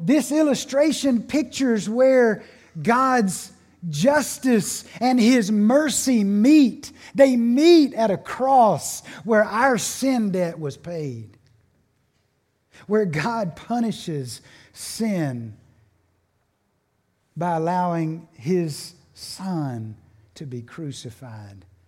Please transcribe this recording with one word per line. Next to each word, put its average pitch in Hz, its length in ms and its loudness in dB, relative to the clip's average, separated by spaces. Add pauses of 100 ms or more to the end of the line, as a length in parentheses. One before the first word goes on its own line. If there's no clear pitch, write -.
this 262 320 2
illustration 277 920 0
pictures 240 640 -2
where 247 540 4 (400)
God's 240 680 0 (380)
justice 240 960 0 (160)
and 247 200 2
His 220 320 4
mercy 233 720 2
meet. 220 680 4 (220)
They 254 220 4
meet 277 580 4
at 220 160 0
a 180 60 0
cross 240 880 0 (180)
where 214 200 4
our 226 320 2
sin 233 560 -2
debt 170 260 -4
was 147 180 -8
paid, 139 600 -10 (1500)
where 214 180 0
God 180 500 -4
punishes 175 840 -6 (320)
sin 139 840 -6 (1800)
by 165 200 -4
allowing 165 760 -4
His 165 640 -4 (200)
Son 135 840 -8 (400)
to 156 100 -14
be 123 160 -12
crucified. 113 1040 -16 (220)